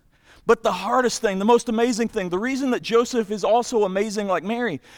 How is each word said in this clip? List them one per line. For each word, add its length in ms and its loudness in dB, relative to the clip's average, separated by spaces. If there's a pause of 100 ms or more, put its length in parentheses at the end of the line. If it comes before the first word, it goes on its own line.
(480)
But 140 4
the 120 0
hardest 480 0
thing, 180 0
the 60 0
most 240 4
amazing 400 0
thing, 200 -4
the 80 -2
reason 340 -2
that 120 -2
Joseph 480 0
is 120 -6
also 400 2
amazing 440 -2
like 160 0
Mary 360 -4 (180)